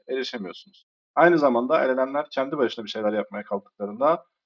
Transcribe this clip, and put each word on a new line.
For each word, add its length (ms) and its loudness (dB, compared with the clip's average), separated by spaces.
erişemiyorsunuz. 800 -8
Aynı 240 6
zamanda 360 2
L 220 2
L 100 0
M'ler 240 -4
kendi 260 -4
başına 280 -2
bir 60 -14
şeyler 220 -2
yapmaya 320 -4
kalktıklarında 800 -4